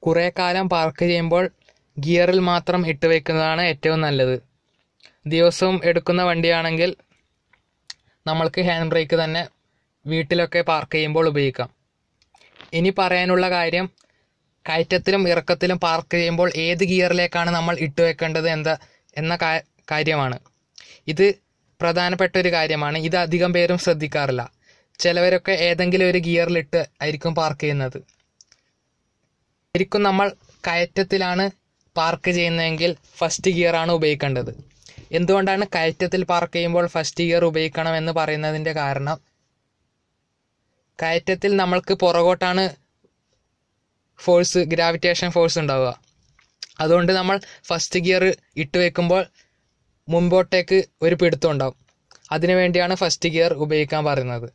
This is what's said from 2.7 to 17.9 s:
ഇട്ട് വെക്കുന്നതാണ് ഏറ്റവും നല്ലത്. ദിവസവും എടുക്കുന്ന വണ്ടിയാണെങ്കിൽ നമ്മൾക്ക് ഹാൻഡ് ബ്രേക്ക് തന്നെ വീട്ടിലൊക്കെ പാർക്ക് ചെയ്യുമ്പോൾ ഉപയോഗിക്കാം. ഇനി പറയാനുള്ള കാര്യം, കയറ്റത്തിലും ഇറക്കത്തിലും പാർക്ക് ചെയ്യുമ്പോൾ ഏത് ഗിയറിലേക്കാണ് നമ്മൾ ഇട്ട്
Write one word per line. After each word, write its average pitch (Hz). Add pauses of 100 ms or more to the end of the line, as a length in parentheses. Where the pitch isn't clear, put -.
ഇട്ട് 156
വെക്കുന്നതാണ് 160
ഏറ്റവും 160
നല്ലത്. 131 (880)
ദിവസവും 170
എടുക്കുന്ന 175
വണ്ടിയാണെങ്കിൽ 165 (1400)
നമ്മൾക്ക് 160
ഹാൻഡ് 165
ബ്രേക്ക് 165
തന്നെ 160 (640)
വീട്ടിലൊക്കെ 165
പാർക്ക് 156
ചെയ്യുമ്പോൾ 156
ഉപയോഗിക്കാം. 139 (1040)
ഇനി 170
പറയാനുള്ള 180
കാര്യം, 175 (800)
കയറ്റത്തിലും 180
ഇറക്കത്തിലും 175
പാർക്ക് 170
ചെയ്യുമ്പോൾ 170
ഏത് 165
ഗിയറിലേക്കാണ് 175
നമ്മൾ 170
ഇട്ട് 147